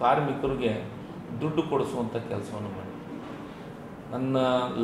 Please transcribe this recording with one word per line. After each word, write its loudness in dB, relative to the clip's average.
ಕಾರ್ಮಿಕರಿಗೆ 4
ದುಡ್ಡು 2
ಕೊಡಿಸುವಂಥ 2
ಕೆಲಸವನ್ನು -4
ಮಾಡಿ, -8
ನನ್ನ 2